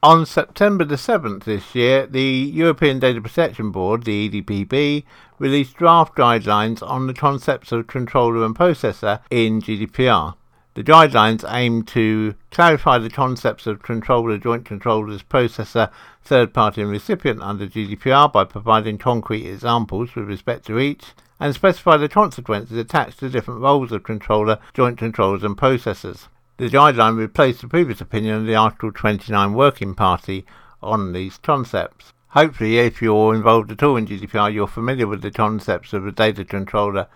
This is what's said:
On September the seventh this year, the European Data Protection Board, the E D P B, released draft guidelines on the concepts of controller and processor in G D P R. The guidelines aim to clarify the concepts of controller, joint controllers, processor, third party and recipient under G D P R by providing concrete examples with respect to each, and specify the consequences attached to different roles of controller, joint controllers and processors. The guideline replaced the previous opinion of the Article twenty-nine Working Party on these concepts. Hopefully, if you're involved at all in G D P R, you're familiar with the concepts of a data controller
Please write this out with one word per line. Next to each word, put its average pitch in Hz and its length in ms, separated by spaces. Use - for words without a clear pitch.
On 160 220
September 196 580
the 147 140
seventh 127 480
this 104 280
year, 127 320
the 131 160
European 143 800
Data 127 220
Protection 113 500
Board, 101 320
the 113 80
E 104 160
D 101 140
P 101 240
B, 147 400
released 139 380
draft 170 360
guidelines 110 720
on 131 220
the 131 60
concepts 139 580
of 117 160
controller 117 580
and 110 80
processor 113 760
in 110 320
G 107 160
D 104 100
P 127 220
R. 82 260
The - 100
guidelines 127 640
aim 117 360
to 110 520
clarify 156 460
the 113 120
concepts 127 560
of 104 160
controller, 113 560
joint 117 280
controllers, 107 580
processor, 117 640
third 123 300
party 107 280
and 104 100
recipient 117 500
under 98 240
G 104 220
D 104 80
P - 160
R 143 160
by 107 160
providing 107 540
concrete 113 500
examples 113 680
with 104 120
respect 101 380
to 110 140
each, 143 340
and 143 160
specify 180 400
the 147 140
consequences 117 680
attached 120 420
to 135 100
different 120 320
roles 135 320
of 101 100
controller, 107 560
joint 123 240
controllers 101 480
and 101 120
processors. 120 680
The 123 120
guideline 117 480
replaced 123 440
the 123 60
previous 156 320
opinion 110 360
of 110 100
the 110 100
Article 110 360
twenty-nine 101 640
Working 117 420
Party 95 500
on 104 280
these 92 260
concepts. - 760
Hopefully, 123 480
if 120 240
you're 110 320
involved 110 380
at 104 100
all 143 160
in 113 80
G 104 120
D 95 100
P - 100
R, 104 120
you're 107 180
familiar 120 400
with 101 140
the 104 100
concepts 107 600
of 98 120
a 101 60
data 101 340
controller 98 720